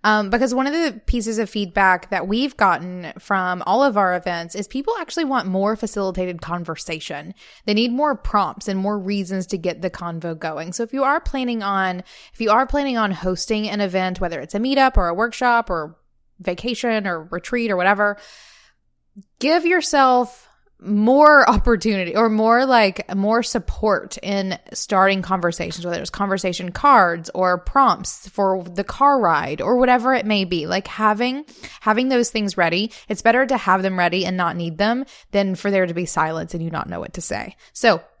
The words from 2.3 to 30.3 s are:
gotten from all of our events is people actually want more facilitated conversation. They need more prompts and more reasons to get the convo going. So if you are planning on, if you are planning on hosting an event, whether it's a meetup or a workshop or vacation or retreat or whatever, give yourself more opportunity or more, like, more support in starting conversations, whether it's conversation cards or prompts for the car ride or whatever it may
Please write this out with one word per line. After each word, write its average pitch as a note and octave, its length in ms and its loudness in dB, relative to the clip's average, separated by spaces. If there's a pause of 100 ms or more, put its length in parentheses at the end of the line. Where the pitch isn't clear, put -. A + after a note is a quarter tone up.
gotten F3+ 600 0
from F#3 480 -2
all A3+ 160 2
of C4 140 2
our F#3 200 2
events E3+ 380 -6
is G3+ 140 -6
people C#4+ 320 -4
actually E4 240 -4
want B3+ 240 -2
more G3 260 0
facilitated F#3 680 -6
conversation. E3 960 -10 (300)
They G#3 100 -2
need A#3 180 0
more C#4+ 240 0
prompts - 520 -2
and F#3+ 100 -2
more G3+ 200 -2
reasons F#3+ 500 -4
to G3 100 -6
get E3 240 -6
the F#3 80 -2
convo E3+ 480 -8
going. D#3+ 340 -8
So A#3 120 -4
if A3 80 -12
you C4+ 100 -2
are C#4 180 2
planning B3 440 -4
on, F#3+ 400 -2 (280)
if - 80 -14
you A3 100 0
are B3 160 4
planning C#4 300 0
on G#3+ 140 2
hosting F#3+ 580 -2
an G#3 120 -4
event, F#3 400 -2
whether E3+ 200 -4
it's - 140 -14
a G3+ 60 -2
meetup C4 360 2
or F#3 120 4
a E3+ 60 -2
workshop A#3 540 0
or E3 280 -6 (420)
vacation G#3+ 680 -4
or E3 160 -6
retreat G#3+ 480 -4
or F#3 40 2
whatever, G3+ 420 2 (1200)
give D#4 260 2
yourself C4+ 800 2 (360)
more C4+ 640 6
opportunity G#3 680 2
or A3+ 120 4
more, A3 380 4
like, A3 480 2
more G#3 300 2
support - 760 -2
in F#3+ 400 -4 (140)
starting F#3+ 500 2
conversations, E3+ 640 -4
whether E3+ 140 -4
it's - 100 -10
conversation F#3 640 -4
cards F3+ 640 4
or F3+ 240 2
prompts - 720 0
for F#3+ 340 0
the F3 180 -6
car C#4 380 2
ride D#3+ 400 0
or A#3 160 2
whatever B3 360 4
it A#3+ 140 0
may G#3 180 2